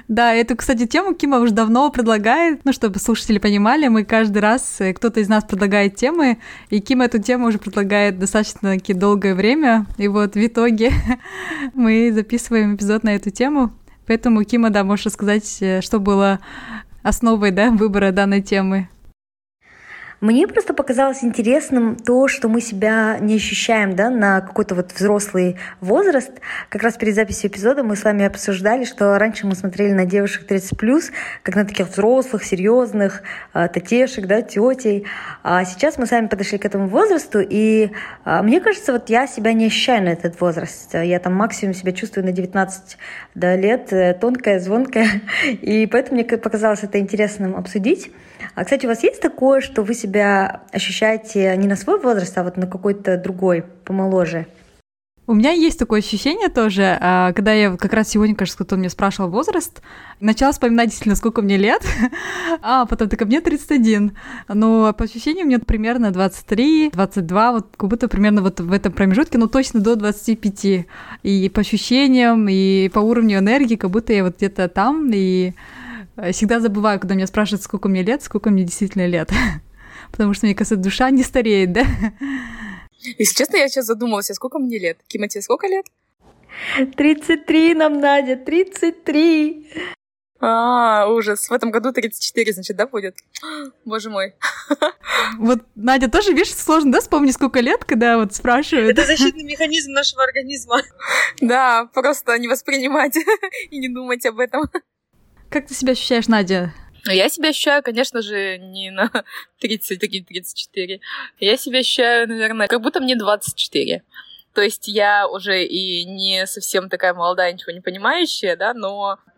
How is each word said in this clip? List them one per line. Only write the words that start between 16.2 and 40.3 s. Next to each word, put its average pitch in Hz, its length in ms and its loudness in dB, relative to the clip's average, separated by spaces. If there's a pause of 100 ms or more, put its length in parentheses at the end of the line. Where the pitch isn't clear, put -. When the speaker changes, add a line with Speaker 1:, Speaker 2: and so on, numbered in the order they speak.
Speaker 1:
основой, 214 500 2
да, 208 200 4
выбора 196 400 2
данной 196 300 2
темы? 190 480 -2 (1300)
Speaker 2:
Мне 240 240 4
просто - 260 -2
показалось 269 480 0
интересным 240 760 0
то, 254 320 2
что - 180 -2
мы 226 140 2
себя 220 580 0
не 214 160 2
ощущаем, 202 580 0
да, 202 160 2
на 202 300 2
какой-то 196 340 -2
вот 180 200 -4
взрослый 185 640 0 (240)
возраст. 269 500 2 (380)
Как 208 120 -6
раз 226 140 0
перед 220 180 0
записью 202 360 -2
эпизода 240 340 0
мы 214 140 -2
с 208 80 -8
вами 208 180 2
обсуждали, 202 600 0
что 202 320 2
раньше 214 280 0
мы 196 80 -2
смотрели 202 380 -2
на 190 140 2
девушек 202 420 -2
тридцать 190 320 -2
плюс, 269 320 2 (320)
как 180 140 -6
на 208 80 2
таких 196 240 -4
взрослых, 233 560 0
серьезных, 202 760 0 (300)
а, 170 160 0
тетешек, 233 580 -2
да, 208 160 2
тетей. 214 640 -2 (360)
А 180 220 0
сейчас 294 320 -2
мы 254 80 -2
сами 226 220 0
подошли 202 300 -4
к 196 60 -4
этому 196 240 -2
возрасту, 302 540 2
и, 214 500 2 (320)
а, 165 200 0
мне 269 180 4
кажется, 392 320 0
вот 233 160 -4
я 247 180 2
себя 226 240 -2
не 226 140 2
ощущаю 220 400 2
на 175 60 2
этот 170 280 -4